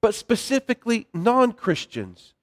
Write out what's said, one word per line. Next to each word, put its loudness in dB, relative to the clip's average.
but 2
specifically -2
non-Christians. -2